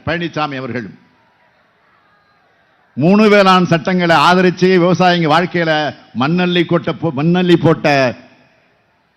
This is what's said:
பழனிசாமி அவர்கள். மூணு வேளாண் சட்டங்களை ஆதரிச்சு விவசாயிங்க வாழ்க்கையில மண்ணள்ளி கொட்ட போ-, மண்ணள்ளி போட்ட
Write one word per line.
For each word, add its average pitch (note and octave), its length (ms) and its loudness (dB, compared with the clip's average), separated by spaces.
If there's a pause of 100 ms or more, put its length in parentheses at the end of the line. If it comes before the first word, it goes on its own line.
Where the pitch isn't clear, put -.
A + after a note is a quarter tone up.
பழனிசாமி D3+ 500 -6
அவர்கள். A#2+ 340 -10 (2000)
மூணு G3+ 340 2
வேளாண் F#3+ 380 4
சட்டங்களை E3 500 0
ஆதரிச்சு F3+ 520 2 (160)
விவசாயிங்க F3 500 0
வாழ்க்கையில D#3+ 640 -2 (220)
மண்ணள்ளி F3 440 0
கொட்ட E3+ 300 -2 (100)
போ-, E3 140 -4
மண்ணள்ளி F3 400 0
போட்ட C#3+ 580 0 (1040)